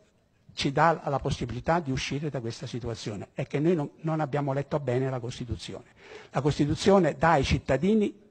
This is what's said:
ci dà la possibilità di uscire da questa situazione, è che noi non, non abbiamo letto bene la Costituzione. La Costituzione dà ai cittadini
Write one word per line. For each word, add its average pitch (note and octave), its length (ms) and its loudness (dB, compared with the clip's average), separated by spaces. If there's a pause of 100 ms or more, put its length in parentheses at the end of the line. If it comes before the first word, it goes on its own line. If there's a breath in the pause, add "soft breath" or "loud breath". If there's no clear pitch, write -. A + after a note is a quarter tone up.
(540)
ci - 180 -2
dà D#3 320 4
la C#3+ 160 -2
possibilità C3+ 600 -2
di C3+ 100 -6
uscire C#3 380 -4
da C#3 100 -6
questa A#2 260 -8
situazione, A#2 680 -8
è C#3+ 120 -4
che - 140 -4
noi E3+ 160 4
non, D3 140 -2 (140)
non D#3+ 180 0
abbiamo C#3+ 320 -2
letto C#3+ 260 -2
bene C3 300 0
la C3 100 -4
Costituzione. A#2 680 -10 (420 loud breath)
La - 100 -2
Costituzione D3+ 800 4
dà D#3+ 120 6
ai C#3+ 120 4
cittadini F#3 880 2